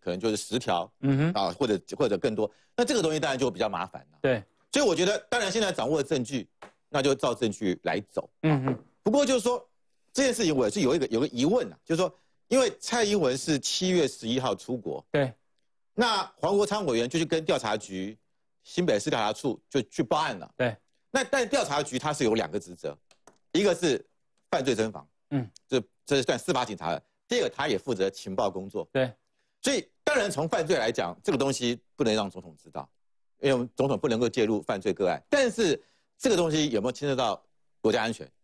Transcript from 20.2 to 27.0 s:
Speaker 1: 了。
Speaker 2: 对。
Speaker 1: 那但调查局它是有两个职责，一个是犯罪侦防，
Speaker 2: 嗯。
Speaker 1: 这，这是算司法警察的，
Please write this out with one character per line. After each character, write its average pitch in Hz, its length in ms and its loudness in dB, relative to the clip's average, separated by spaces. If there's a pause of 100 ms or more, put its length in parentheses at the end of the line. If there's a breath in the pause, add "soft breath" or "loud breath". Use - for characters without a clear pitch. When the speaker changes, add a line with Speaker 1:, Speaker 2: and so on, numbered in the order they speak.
Speaker 1:
了。 76 200 -14
Speaker 2:
对。 120 180 -2 (340)
Speaker 1:
那 262 140 0
但 262 240 0
调 247 160 2
查 143 180 0
局 131 160 -4
它 151 140 -2
是 143 120 -2
有 110 100 4
两 90 160 -2
个 95 100 -6
职 90 140 -16
责， 76 200 -8 (580)
一 185 100 2
个 196 120 4
是 156 300 0 (460)
犯 156 120 0
罪 127 140 2
侦 110 160 0
防， 73 160 -16 (220)
Speaker 2:
嗯。 127 180 -2 (180)
Speaker 1:
这， 127 160 0 (220)
这 143 120 0
是 131 60 2
算 123 160 0
司 - 140 -4
法 123 140 0
警 107 100 -8
察 82 140 -6
的， 78 120 -4 (240)